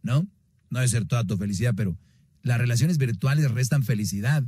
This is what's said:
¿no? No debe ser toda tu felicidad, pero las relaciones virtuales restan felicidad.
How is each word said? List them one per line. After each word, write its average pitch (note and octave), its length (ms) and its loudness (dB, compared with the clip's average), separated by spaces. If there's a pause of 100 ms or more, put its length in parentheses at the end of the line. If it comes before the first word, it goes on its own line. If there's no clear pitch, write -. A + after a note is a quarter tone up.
¿no? C#3 260 0 (420)
No B2 100 -4
debe B2+ 80 2
ser G#2+ 180 0
toda A#2 200 0
tu G2 120 -2
felicidad, G2+ 380 0
pero F#2+ 240 -4 (420)
las A#2+ 160 0
relaciones A#2+ 400 2
virtuales C3+ 540 0
restan B2+ 320 0
felicidad. A2+ 640 0